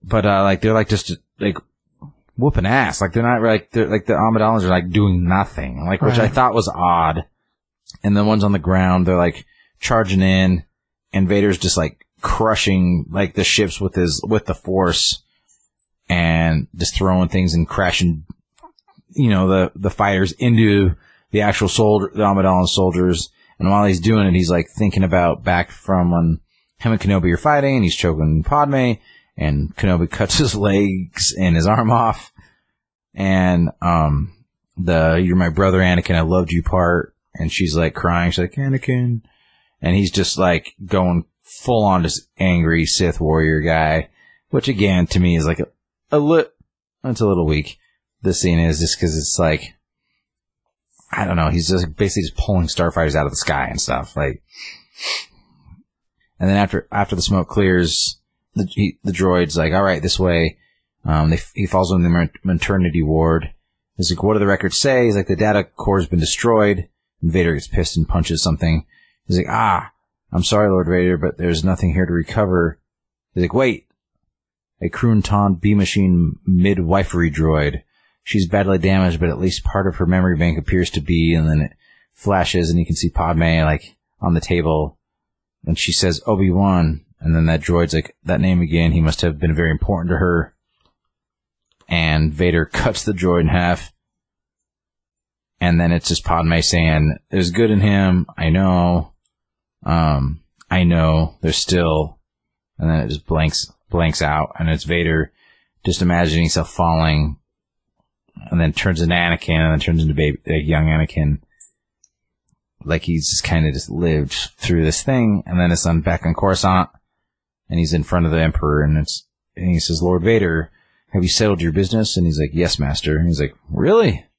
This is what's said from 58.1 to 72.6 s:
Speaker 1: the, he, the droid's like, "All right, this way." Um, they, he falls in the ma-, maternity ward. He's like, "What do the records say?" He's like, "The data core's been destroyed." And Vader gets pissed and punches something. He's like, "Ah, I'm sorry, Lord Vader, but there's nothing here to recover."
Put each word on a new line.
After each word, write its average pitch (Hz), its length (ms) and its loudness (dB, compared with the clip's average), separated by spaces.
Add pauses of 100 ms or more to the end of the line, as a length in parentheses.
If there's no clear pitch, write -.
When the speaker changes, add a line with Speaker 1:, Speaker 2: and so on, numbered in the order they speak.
Speaker 1:
the, 101 160 -2
he, - 340 -2
the 101 80 -4
droid's 87 440 0
like, 80 160 0
"All 95 100 0
right, 90 200 0
this 87 160 -2
way." 85 400 0 (460)
Um, 78 260 2
they, 82 80 0 (160)
he 101 120 -4
falls 92 260 0
in 90 100 2
the 87 60 2
ma-, 85 180 2 (180)
maternity 87 580 0
ward. 80 500 0 (440)
He's 87 140 -4
like, 85 120 -4
"What 107 120 2
do 107 40 0
the 101 80 0
records 98 320 -2
say?" 127 260 2
He's 107 120 2
like, 98 100 -2
"The 95 100 -2
data 104 280 0
core's 95 420 -2
been 87 140 -2
destroyed." 104 680 0 (320)
And 82 120 -2
Vader 82 220 0
gets - 140 -8
pissed - 280 -2
and 80 120 0
punches 82 340 -2
something. 80 440 -2 (400)
He's 90 120 0
like, - 100 -2
"Ah, 110 440 -2 (400)
I'm 90 120 0
sorry, 104 260 2
Lord 92 180 2
Vader, 90 280 2
but 76 220 -4
there's 85 260 -2
nothing 92 300 0
here 92 120 0
to 85 60 -4
recover." 87 640 -2 (560)